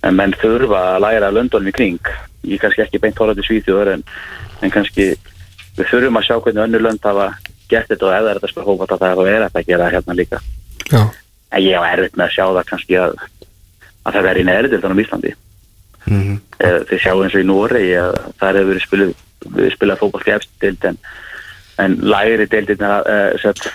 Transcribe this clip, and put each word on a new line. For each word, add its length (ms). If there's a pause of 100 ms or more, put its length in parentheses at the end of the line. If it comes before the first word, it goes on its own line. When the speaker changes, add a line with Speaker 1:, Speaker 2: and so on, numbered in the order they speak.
Speaker 1:
en 140
menn 160
þurfa 480 (140)
að 100
læra 240
af 80
löndunum 320
í 80
kring. 220 (460)
Ég 160
kannski 220
ekki 180
beint 200
horfa 160
til 80
Svíþjóðar, 500
en, 100 (580)
en 100
kannski 380 (640)
við 140
þurfum 260
að 100
sjá 140
hvernig 240
önnur 220
lönd 180
hafa 220 (420)
gert 220
þetta 160
og 80
ef 80
það 80
er 40
hægt 120
að 80
spila 120
fótbolta 320
þar, 200
þá 100
er 160
hægt 160
að 80
gera 160
það 100
hérna 240
líka. 220 (500)
Speaker 2:
Já. 120 (500)
Speaker 1:
En 100
ég 140
á 80
erfitt 320
með 100
að 80
sjá 120
það 240
kannski 280
að, 160 (920)
að 100
það 100
verði 140
í 80
neðri 240
deildunum 260
á 60
Íslandi. 300 (720)
Speaker 3:
Mhm. 340 (180)
Speaker 1:
Eh, 200 (100)
þið 160
sjáu 180
eins 140
og 40
í 60
Noregi 540
að 160 (240)
þar 160
hefur 160
verið 140
spiluð, 260 (340)
verið 300
spilað 240
fótbolti 300
í 40
efstu 260
deild 240
en, 140 (800)
en 240
lægri 460
deildirnar, 580
eh, 300
sem 180
sagt 200